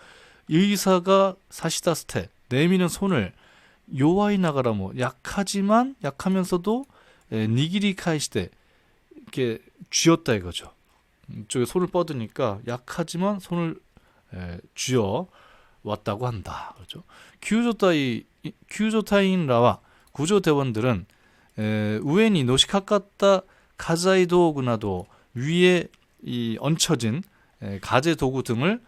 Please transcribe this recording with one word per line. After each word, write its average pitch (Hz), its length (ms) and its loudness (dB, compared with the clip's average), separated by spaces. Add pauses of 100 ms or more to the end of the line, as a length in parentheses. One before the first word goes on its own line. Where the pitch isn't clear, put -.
(480)
의사가 190 880 2 (140)
사시다스 - 560 -4
테, 92 220 -6 (200)
내미는 175 400 2
손을 165 440 -2 (640)
요아이나가라모, 147 1000 0
약하지만, 202 1040 -2
약하면서도, 185 840 -2 (460)
에, 110 140 -2
니기리 175 480 0
카이시테, 147 540 -4 (640)
이렇게 131 440 -6 (320)
쥐었다 165 440 2
이거죠. 90 380 -8 (580)
이쪽에 120 360 -4
손을 180 220 0
뻗으니까 123 800 -4
약하지만 175 760 -6
손을, 170 380 -4 (560)
에, 90 240 -12 (160)
쥐어 127 540 0 (540)
왔다고 107 440 -6
한다. - 500 -10
그렇죠? - 260 -18 (400)
규조타이, 180 800 0 (440)
규조타인 202 800 0
라와 117 340 4 (320)
구조대원들은, 139 920 0 (520)
에, 107 440 -2
우에니 185 420 2
노시카카타 196 1000 2 (340)
가자이 180 500 2
도구など, 127 800 0 (280)
위에 170 540 2 (340)
이 117 380 -4
얹혀진, 139 600 -2 (400)
에, 98 180 -8
가재 151 340 2
도구 131 280 -2
등을 147 460 -2